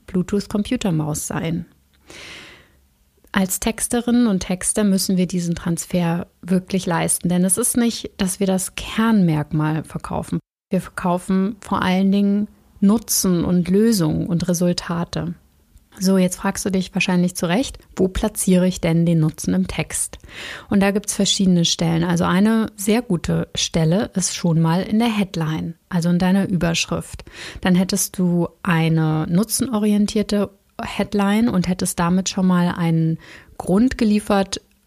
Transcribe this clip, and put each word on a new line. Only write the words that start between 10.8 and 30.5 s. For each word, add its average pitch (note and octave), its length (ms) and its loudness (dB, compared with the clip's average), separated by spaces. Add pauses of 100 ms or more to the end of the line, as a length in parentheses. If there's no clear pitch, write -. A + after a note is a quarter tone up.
verkaufen F#3+ 760 -2
vor - 200 -4
allen F#3+ 320 2
Dingen G3+ 360 0 (320)
Nutzen G3 640 2
und F3 240 0
Lösungen F#3 580 2
und E3+ 220 -2
Resultate. E3+ 840 -2 (640)
So, F#3+ 200 2
jetzt F3+ 180 2
fragst - 300 -4
du G#3 40 -2
dich F#3 240 -2
wahrscheinlich F3+ 400 0
zu - 120 -4
Recht, F#3 320 -2 (180)
wo F#3+ 120 2
platziere F#3 580 2
ich F3+ 160 -2
denn E3+ 240 2
den E3 140 4
Nutzen D#3+ 340 0
im F#3 120 0
Text? - 520 -8 (500)
Und G3+ 120 2
da G3 100 4
gibt's F#3 240 -4
verschiedene F#3 500 4
Stellen. E3 400 0
Also F3 200 0
eine G#3+ 520 2
sehr A3 260 0
gute E3+ 520 -2
Stelle E3+ 600 0
ist - 200 -2
schon E3 260 2
mal E3 220 2
in G#3+ 160 0
der A#3 160 2
Headline, E3+ 600 -4 (140)
also F3 220 0
in F3 80 4
deiner F#3+ 300 2
Überschrift. E3+ 760 -2 (360)
Dann F#3 140 2
hättest F#3 440 0
du F3 300 2 (140)
eine D#3+ 640 2
nutzenorientierte G#3 1200 0 (300)